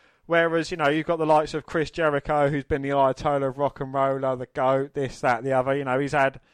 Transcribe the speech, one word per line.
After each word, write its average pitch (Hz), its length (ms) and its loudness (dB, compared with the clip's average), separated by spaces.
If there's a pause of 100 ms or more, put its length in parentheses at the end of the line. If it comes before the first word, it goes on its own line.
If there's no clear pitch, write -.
(260)
Whereas, 165 440 2
you 180 60 -8
know, 147 120 2
you've 156 180 0
got 170 120 0
the 156 80 0
likes 151 280 2
of 151 120 -6
Chris 160 240 -2
Jericho, 147 580 0
who's 143 160 -4
been 143 180 -4
the 139 80 -4
Ayatollah 139 580 2
of 131 100 -10
rock 143 220 -2
and 135 120 -8
roller, 135 440 0
the 123 100 -10
goat, 135 480 0
this, 135 280 -6
that, 120 200 0
the 135 100 -2
other. 131 220 2
You 143 100 -4
know, 131 140 0
he's 139 140 -4
had, 135 260 2 (160)